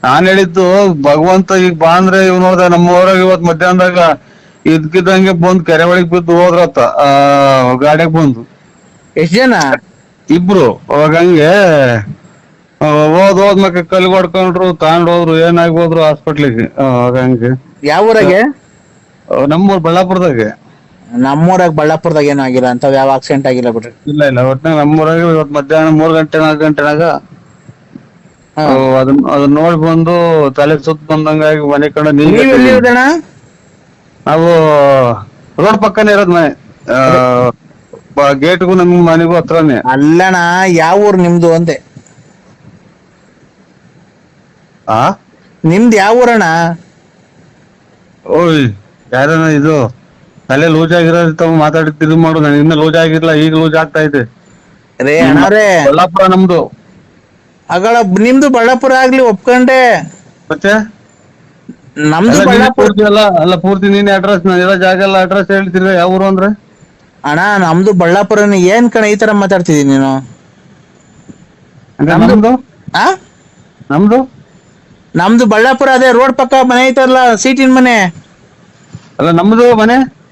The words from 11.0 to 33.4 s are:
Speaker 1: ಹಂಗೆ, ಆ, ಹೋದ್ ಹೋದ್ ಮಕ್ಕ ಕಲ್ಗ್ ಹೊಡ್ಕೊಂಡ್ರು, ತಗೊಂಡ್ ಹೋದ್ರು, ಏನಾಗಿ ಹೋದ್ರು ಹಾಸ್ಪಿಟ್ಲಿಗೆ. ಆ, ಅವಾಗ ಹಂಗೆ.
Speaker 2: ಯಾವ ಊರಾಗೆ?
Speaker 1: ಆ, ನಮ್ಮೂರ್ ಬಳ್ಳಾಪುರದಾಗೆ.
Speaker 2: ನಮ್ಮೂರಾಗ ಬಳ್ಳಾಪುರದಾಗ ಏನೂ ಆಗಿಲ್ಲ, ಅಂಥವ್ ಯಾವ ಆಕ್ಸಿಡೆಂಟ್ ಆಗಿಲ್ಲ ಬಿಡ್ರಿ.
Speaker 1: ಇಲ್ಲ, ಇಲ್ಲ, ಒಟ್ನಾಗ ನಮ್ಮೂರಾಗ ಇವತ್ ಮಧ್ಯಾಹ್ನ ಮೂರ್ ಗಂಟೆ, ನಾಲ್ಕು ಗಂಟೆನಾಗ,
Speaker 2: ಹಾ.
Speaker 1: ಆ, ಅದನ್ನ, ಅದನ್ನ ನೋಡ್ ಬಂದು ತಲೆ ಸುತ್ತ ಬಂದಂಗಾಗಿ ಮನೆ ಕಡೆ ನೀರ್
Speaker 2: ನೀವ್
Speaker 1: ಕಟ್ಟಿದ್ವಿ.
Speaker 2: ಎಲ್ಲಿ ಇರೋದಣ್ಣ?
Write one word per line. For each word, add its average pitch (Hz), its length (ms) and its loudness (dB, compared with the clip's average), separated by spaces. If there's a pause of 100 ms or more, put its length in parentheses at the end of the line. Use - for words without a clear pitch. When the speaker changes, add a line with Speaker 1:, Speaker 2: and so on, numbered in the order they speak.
Speaker 1:
ಹಂಗೆ, 170 380 2 (1300)
ಆ, 151 40 -2
ಹೋದ್ 160 540 2
ಹೋದ್ 202 180 2
ಮಕ್ಕ 180 360 -2
ಕಲ್ಗ್ 185 140 0
ಹೊಡ್ಕೊಂಡ್ರು, 180 640 -2
ತಗೊಂಡ್ 170 360 0
ಹೋದ್ರು, 165 280 0
ಏನಾಗಿ 170 340 2
ಹೋದ್ರು 165 300 0
ಹಾಸ್ಪಿಟ್ಲಿಗೆ. 147 760 -2
ಆ, 139 40 -2
ಅವಾಗ 123 360 0
ಹಂಗೆ. 127 440 -2 (220)
Speaker 2:
ಯಾವ 170 240 0
ಊರಾಗೆ? 202 320 2
Speaker 1:
ಆ, - 1080 -8
ನಮ್ಮೂರ್ 185 320 0
ಬಳ್ಳಾಪುರದಾಗೆ. 165 840 -2 (480)
Speaker 2:
ನಮ್ಮೂರಾಗ 160 580 0
ಬಳ್ಳಾಪುರದಾಗ 156 540 -2
ಏನೂ 143 180 -2
ಆಗಿಲ್ಲ, 127 260 -2
ಅಂಥವ್ 131 260 -2
ಯಾವ 135 160 0
ಆಕ್ಸಿಡೆಂಟ್ 135 360 -4
ಆಗಿಲ್ಲ 123 240 -2
ಬಿಡ್ರಿ. 113 200 -8 (160)
Speaker 1:
ಇಲ್ಲ, 147 180 -2
ಇಲ್ಲ, 131 140 0
ಒಟ್ನಾಗ 135 400 -2
ನಮ್ಮೂರಾಗ 156 400 0
ಇವತ್ 160 340 -2
ಮಧ್ಯಾಹ್ನ 151 360 0
ಮೂರ್ 160 240 2
ಗಂಟೆ, 160 260 -2
ನಾಲ್ಕು 156 260 0
ಗಂಟೆನಾಗ, 151 380 -2
Speaker 2:
ಹಾ. - 1600 -10
Speaker 1:
ಆ, 131 380 0
ಅದನ್ನ, 139 320 0
ಅದನ್ನ 143 220 0
ನೋಡ್ 165 220 0
ಬಂದು 165 720 0
ತಲೆ 147 280 -2
ಸುತ್ತ 156 340 -6
ಬಂದಂಗಾಗಿ 156 480 0
ಮನೆ 143 300 -2
ಕಡೆ 151 220 -2
ನೀರ್ 147 140 2
Speaker 2:
ನೀವ್ 170 40 2
Speaker 1:
ಕಟ್ಟಿದ್ವಿ. 262 240 2
Speaker 2:
ಎಲ್ಲಿ 254 160 2
ಇರೋದಣ್ಣ? 247 280 2 (1300)